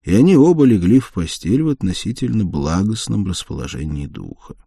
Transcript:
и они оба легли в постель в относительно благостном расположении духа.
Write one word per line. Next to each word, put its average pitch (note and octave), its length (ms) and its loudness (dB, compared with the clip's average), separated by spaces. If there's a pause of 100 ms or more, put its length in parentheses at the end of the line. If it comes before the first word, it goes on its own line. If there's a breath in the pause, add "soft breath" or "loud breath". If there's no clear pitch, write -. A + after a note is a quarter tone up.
и F2 100 -2
они D#3 220 6
оба D3+ 300 6
легли G#2+ 340 4
в - 140 -4
постель G2+ 480 -2
в D#3+ 80 -2
относительно A#2 720 -4
благостном F#2+ 840 -2
расположении D2 840 -8
духа. - 480 -18 (120)